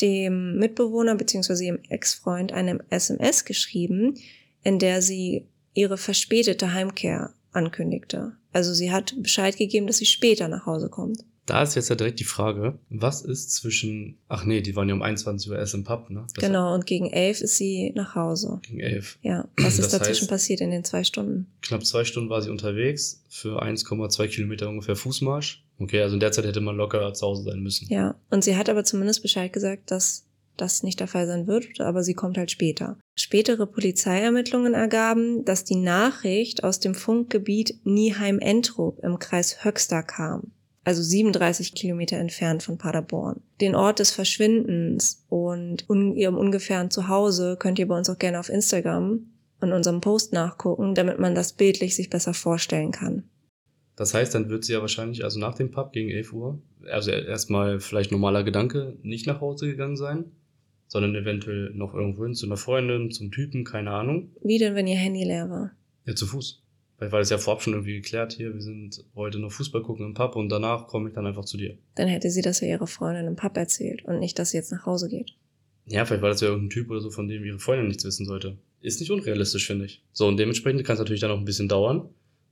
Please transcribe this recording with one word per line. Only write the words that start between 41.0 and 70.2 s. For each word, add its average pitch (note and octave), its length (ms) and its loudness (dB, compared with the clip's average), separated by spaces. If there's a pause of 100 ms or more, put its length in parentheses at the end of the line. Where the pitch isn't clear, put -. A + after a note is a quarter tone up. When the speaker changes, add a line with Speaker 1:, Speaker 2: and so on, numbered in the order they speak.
Speaker 1:
siebenunddreißig F3+ 720 2
Kilometer E3+ 440 -2
entfernt E3 440 0
von E3 160 -6
Paderborn. - 640 -2 (200)
Den G3 140 4
Ort G#3 240 6
des G3+ 140 4
Verschwindens F#3+ 1160 2
und F3 600 -2
un-, G3+ 260 4
ihrem F#3 220 2
ungefähren F#3+ 540 2
Zuhause F#3+ 680 2
könnt F#3 200 2
ihr F#3 100 2
bei F3+ 80 2
uns F3+ 140 0
auch F#3 80 -4
gerne F3 200 0
auf F3 120 -8
Instagram F#3 760 0 (360)
in F#3 100 2
unserem F3 280 4
Post G#3 320 2
nachgucken, F3+ 640 2
damit F3+ 240 2
man F3+ 160 4
das F3 200 0
bildlich F#3+ 420 4
sich F#3 140 -2
besser F3 240 0
vorstellen E3 580 0
kann. F#3 320 -4 (720)
Speaker 2:
Das G#2 200 -2
heißt, A#2 200 2
dann A2 140 0
wird A2 160 -4
sie A#2 80 -2
ja A2 80 0
wahrscheinlich, A2+ 420 -4
also G#2+ 160 -4
nach G#2+ 160 -4
dem B2+ 160 -2
Pub C#3 220 -6
gegen A2 180 -4
elf G#2 220 -6
Uhr, B2+ 280 -8 (300)
also G#2 200 -2
e-, G2+ 160 -2
erstmal G2+ 520 0
vielleicht G2 320 -2
normaler G2+ 320 4
Gedanke, B2 600 0
nicht A2+ 240 -6
nach D3 140 -2
Hause C#3+ 260 -4
gegangen C#3 300 -4
sein, D3 280 -4 (640)
sondern G#2 260 0
eventuell G#2 600 -4
noch G2 200 -6
irgendwo G2+ 300 -2
hin A#2+ 100 -4
zu A#2 120 -6
einer G2+ 100 -2
Freundin, B2 540 0
zum G#2 200 -8
Typen, C3+ 340 -4
keine G#2 280 -6
Ahnung. C3 380 -2 (120)
Speaker 1:
Wie A3 160 4
denn, G#3+ 160 2
wenn G3 120 0
ihr F#3 100 2
Handy F#3+ 280 0
leer F3 240 -2
war? F3+ 240 -6 (340)
Speaker 2:
Ja, A2 80 -4
zu G#2 120 -2
Fuß. B2 360 -8 (340)
Vielleicht G#2 160 -8
war G#2+ 60 4
das G2+ 120 4
ja G#2 80 2
vorab G#2+ 240 0
schon G#2+ 120 0
irgendwie G#2 200 -4
geklärt, A2+ 380 -6
hier, A2+ 220 -8
wir G#2+ 80 -10
sind G#2+ 420 -14 (100)
heute G#2 240 -6
noch G#2 140 -6
Fußball A#2+ 300 -4
gucken A2 240 -6
im G#2+ 80 -8
Pub B2 220 0